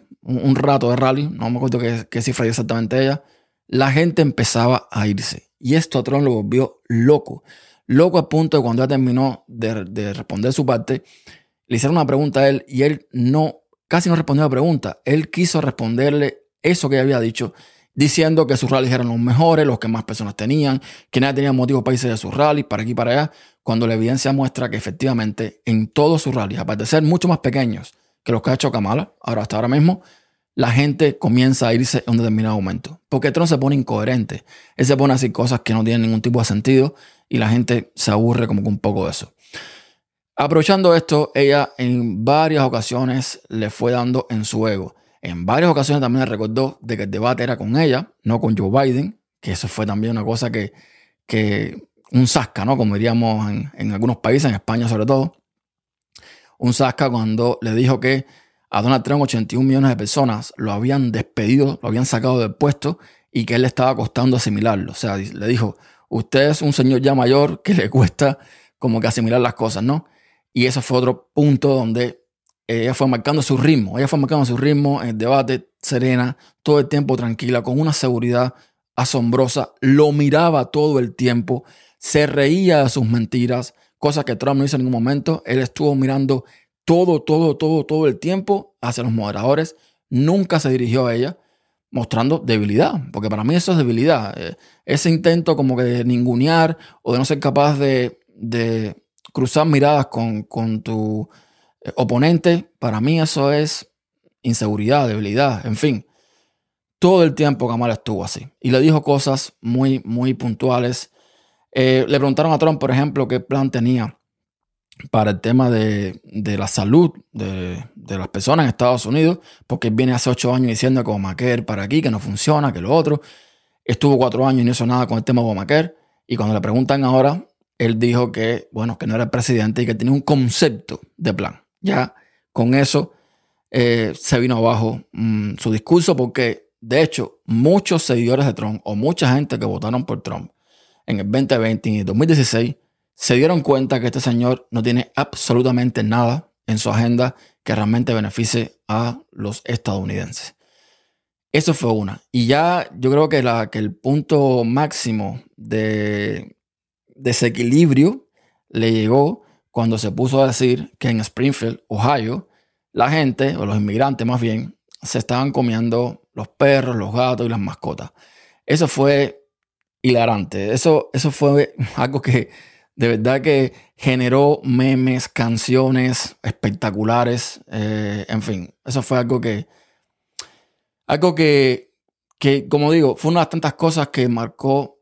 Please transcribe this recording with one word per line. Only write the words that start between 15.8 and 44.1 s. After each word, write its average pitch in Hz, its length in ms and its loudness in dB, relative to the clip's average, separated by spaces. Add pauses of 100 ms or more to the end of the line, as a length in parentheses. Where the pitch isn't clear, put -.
eso 165 300 0
que 135 80 2
había 131 200 2
dicho, 113 360 -4 (400)
diciendo 156 520 4
que 127 120 0
sus - 120 -2
rallies 131 220 2
eran 123 160 0
los 117 100 -2
mejores, 151 480 4
los 127 120 0
que 113 100 -6
más 113 160 -2
personas 104 320 -8
tenían, 135 460 0 (280)
que 123 100 0
nadie 135 160 0
tenía 139 180 0
motivo 127 280 0
para 127 120 0
irse 123 160 -2
de 110 80 -4
sus 101 160 -10
rallies, 147 320 0
para 107 160 -6
aquí 117 100 -4
y - 20 -4
para 120 180 -2
allá, 147 200 0 (300)
cuando 113 240 0
la 113 80 0
evidencia 127 400 -2
muestra 127 340 -4
que 107 80 -8
efectivamente 110 880 -6
en 110 220 0
todos 151 340 2
sus 127 140 -4
rallies, 107 260 -4
aparte 110 220 -6
de 110 60 -6
ser 156 140 4
mucho 170 260 2
más 170 100 2
pequeños 120 560 -4 (280)
que 120 100 -2
los 113 100 0
que - 80 -2
ha 160 40 2
hecho 151 160 -2
Kamala, 113 520 -4
ahora, 113 180 -4
hasta 104 160 -6
ahora 117 120 -2
mismo, 156 340 2 (540)
la 127 140 2
gente 143 480 2
comienza 127 480 2
a 117 80 2
irse 123 320 0
en 120 60 0
un 117 60 4
determinado 110 360 0
momento. 101 540 -8
Porque 135 240 0
Trump 165 160 2
se 156 100 2
pone 139 160 0
incoherente. 117 720 -4 (320)
Él - 100 2
se 135 100 4
pone 135 160 4
a 131 40 2
decir 127 160 0
cosas 123 300 -2
que 117 120 -2
no 113 80 0
tienen 113 200 2
ningún 110 180 0
tipo 123 180 0
de 113 60 2
sentido 131 500 2 (340)
y - 100 -2
la 110 100 2
gente 120 480 0
se - 160 -2
aburre 117 340 2
como 104 160 -2
que 110 60 -2
un 101 100 -2
poco 98 280 -2
de - 40 -6
eso. - 220 -12 (1040)
Aprovechando 170 600 4
esto, 156 380 0
ella 139 440 4
en 120 460 -2
varias 151 400 2
ocasiones 127 840 -4
le 110 220 -4
fue 120 220 -2
dando 123 380 -2